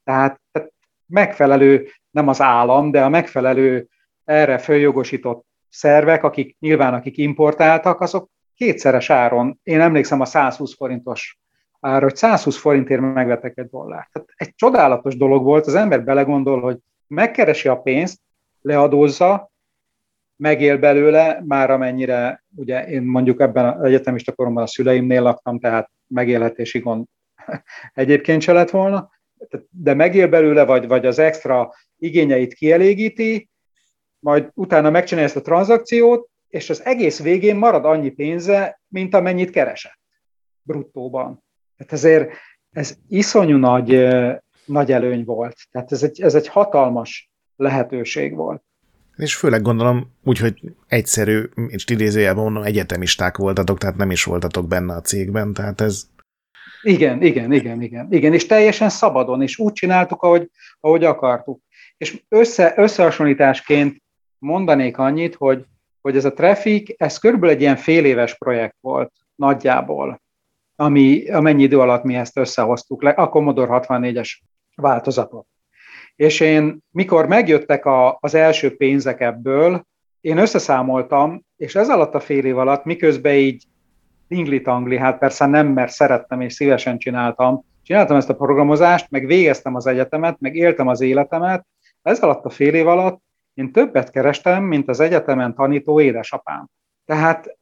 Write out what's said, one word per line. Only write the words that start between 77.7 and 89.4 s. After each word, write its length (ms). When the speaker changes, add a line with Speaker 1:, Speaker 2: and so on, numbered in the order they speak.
Speaker 1:
a, 340
az 160
első 400
pénzek 460
ebből, 640
én 160
összeszámoltam, 1040
és 200
ez 140
alatt 240
a 60
fél 260
év 120
alatt, 260
miközben 500
így 300
tingli-tangli, 720
hát 200
persze 280
nem, 220
mert 240
szerettem 500
és 120
szívesen 440
csináltam, 680
csináltam 340
ezt 120
a 60
programozást, 760
meg 160
végeztem 500